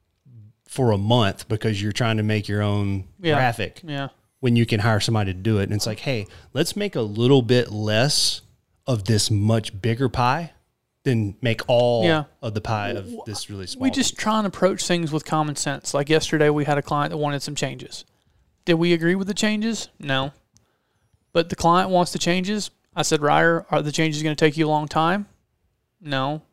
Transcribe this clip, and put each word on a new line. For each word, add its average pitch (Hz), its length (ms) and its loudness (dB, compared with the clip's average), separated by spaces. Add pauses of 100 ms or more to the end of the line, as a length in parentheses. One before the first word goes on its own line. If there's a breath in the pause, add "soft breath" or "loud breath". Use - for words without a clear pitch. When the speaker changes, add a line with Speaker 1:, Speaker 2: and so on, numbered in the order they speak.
(680)
Speaker 1:
for 127 240 2
a 104 80 4
month 104 500 2
because 107 340 -2
you're 104 100 -2
trying 113 260 0
to 107 40 0
make 107 260 -2
your 104 140 -2
own 101 420 -2 (160)
Speaker 2:
Yeah. 165 140 0
Speaker 1:
graphic 123 500 -2
Speaker 2:
Yeah. 139 240 -8 (320)
Speaker 1:
when 120 160 2
you 117 100 4
can 110 140 0
hire 107 200 2
somebody 104 320 0
to 90 60 -10
do 107 200 0
it. 98 60 0
And 95 80 -4
it's 107 140 -2
like, 110 140 -6
"Hey, 117 260 -6 (260 loud breath)
let's 156 240 -2
make 208 180 -4
a 143 60 -2
little 117 420 4
bit 123 280 2
less 107 720 0 (440)
of 113 180 0
this 107 260 2
much 107 500 0
bigger 120 280 0
pie 135 440 0 (520)
than 110 360 0
make 113 280 0
all 120 360 4
Speaker 2:
Yeah. 156 200 2 (180)
Speaker 1:
of 110 120 -6
the 117 60 -4
pie 104 300 -4
of 101 160 -8
Speaker 2:
W-, - 200 -12
Speaker 1:
this 104 220 -10
really 98 180 -12
small 254 160 -12
Speaker 2:
we 262 80 0
just 269 240 -2
Speaker 1:
piece." - 80 -10
Speaker 2:
try 220 160 0
and 208 80 0
approach 185 400 -2
things 170 240 0
with 151 140 -4
common 151 320 -2
sense. - 380 -4
Like 143 160 0
yesterday, 151 400 4
we 151 160 2
had 147 120 0
a 143 40 0
client 147 280 -2
that 165 60 -8
wanted 143 260 -4
some 147 120 -10
changes. 131 500 -8 (640)
Did 175 80 4
we 170 180 2
agree 170 220 2
with 190 120 -2
the 202 80 -4
changes? 214 540 -2 (100)
No. 135 340 -4 (1000)
But 170 160 0
the 185 80 -6
client 180 340 4
wants 180 220 2
the 185 60 -4
changes. 185 520 -2 (240)
I 165 80 -2
said, 147 200 0
"Ryer, 165 480 4
are 151 100 2
the 151 120 -4
changes 156 300 0
gonna 156 120 -2
take 151 240 2
you 156 80 2
a - 20 0
long 151 180 0
time?" 175 400 0 (760)
No. 143 420 -4 (100)